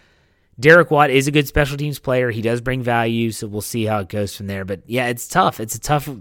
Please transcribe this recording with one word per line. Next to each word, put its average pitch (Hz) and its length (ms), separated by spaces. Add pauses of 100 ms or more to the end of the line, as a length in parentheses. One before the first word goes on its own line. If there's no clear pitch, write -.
(600)
Derek 160 300
Watt 147 200
is 135 160
a 147 60
good 147 160
special 147 280
teams 147 220
player. 127 320
He 110 120
does 117 180
bring 127 220
value, 117 480
so 107 180
we'll 104 120
see 110 260
how 107 140
it 92 80
goes 104 280
from 101 100
there. 98 180
But 92 220
yeah, 120 220
it's 123 180
tough. 185 340
It's 110 140
a 117 60
tough, 147 280 (120)